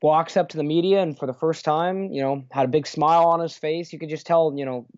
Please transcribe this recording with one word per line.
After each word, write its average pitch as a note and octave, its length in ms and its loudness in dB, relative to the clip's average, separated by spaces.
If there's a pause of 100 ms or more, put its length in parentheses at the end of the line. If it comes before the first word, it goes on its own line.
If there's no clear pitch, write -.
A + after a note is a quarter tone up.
walks D#3 360 2
up F3 120 2
to - 80 -14
the D3+ 60 -2
media F3 400 2
and D#3 140 -4
for C#3+ 100 -8
the B2+ 60 -4
first D#3+ 300 -2
time, F3+ 480 -2
you C3+ 100 -4
know, C3+ 300 -2
had C3+ 140 0
a B2+ 40 0
big C#3+ 180 0
smile E3 380 4
on E3 140 4
his E3 160 -6
face. D#3+ 380 -6
You D#3 60 -14
could D#3+ 100 -10
just D#3 160 -10
tell, E3 300 2
you C#3 100 -4
know, B2+ 220 -6 (100)